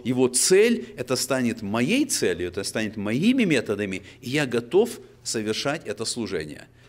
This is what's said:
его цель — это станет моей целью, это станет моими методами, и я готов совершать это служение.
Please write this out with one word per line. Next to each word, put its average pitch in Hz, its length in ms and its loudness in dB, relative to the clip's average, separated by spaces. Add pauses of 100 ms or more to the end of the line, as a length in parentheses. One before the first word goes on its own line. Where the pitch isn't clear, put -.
его 127 240 4
цель — 208 680 4
это 131 200 -2
станет 123 460 0
моей 123 440 0
целью, 90 420 -2
это 95 140 -6
станет 107 340 -4
моими 151 480 2
методами, 104 580 0 (180)
и 120 100 -10
я 143 160 0
готов 147 540 2 (220)
совершать 113 640 -4
это 107 180 -6
служение. 90 600 -6 (220)